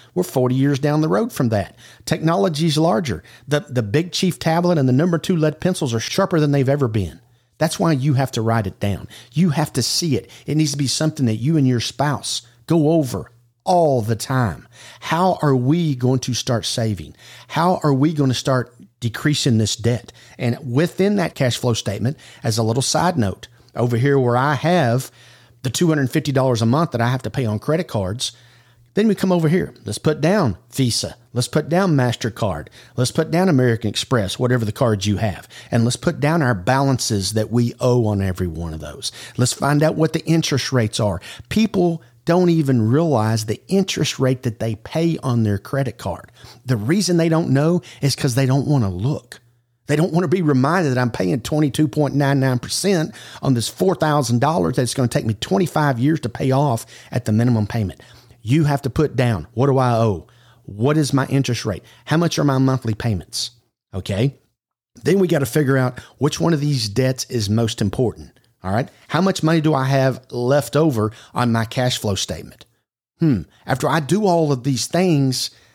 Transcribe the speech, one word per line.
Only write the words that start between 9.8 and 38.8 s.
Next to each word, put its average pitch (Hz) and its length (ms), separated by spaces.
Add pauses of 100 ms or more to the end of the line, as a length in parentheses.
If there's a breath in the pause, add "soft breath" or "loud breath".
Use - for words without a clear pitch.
see 143 360
it. - 120 (160 loud breath)
It 147 120
needs 156 140
to 139 60
be 143 100
something 147 380
that 110 100
you 135 220
and 139 100
your 123 120
spouse - 640 (260 soft breath)
go 160 240
over 135 400 (320)
all 160 380
the 110 140
time. 113 520 (320 loud breath)
How 175 420
are 143 140
we 147 400
going 123 240
to 127 140
start 117 320
saving? 107 500 (320 loud breath)
How 175 340
are 147 120
we 143 200
gonna 139 200
start 127 420 (240)
decreasing 123 580
this 110 180
debt? 117 360 (260 loud breath)
And 120 240
within 170 540
that 175 200
cash 127 220
flow 123 160
statement, 110 440 (260 loud breath)
as 110 140
a 117 60
little 117 200
side 165 340
note, 101 300 (280 soft breath)
over 120 200
here 139 240
where 120 180
I 139 180
have 139 560 (500 loud breath)
the - 80
two 170 200
hundred 143 200
fifty 151 220
dollars 131 300
a 117 40
month 147 260
that 120 100
I 117 80
have 127 140
to - 60
pay 135 160
on 107 140
credit 160 300
cards, 104 420 (640 soft breath)
then 214 160
we 196 60
come 190 160
over 165 180
here. 175 240 (100)
Let's 107 140
put 151 240
down 156 360 (140)
Visa. 113 440 (180)
Let's 120 160
put 147 200
down 170 280
MasterCard. 110 720 (260 loud breath)
Let's 127 160
put 160 180
down 175 200
American 123 400
Express, 101 500
whatever 123 240
the 107 80
cards 107 340
you 104 120
have. 95 320 (200 loud breath)
And 117 140
let's 120 140
put - 220
down 156 220
our 123 140
balances 113 760
that 107 180
we 120 280
owe 120 280
on 104 140
every 92 260
one 82 260
of 80 60
those. 73 320 (260 loud breath)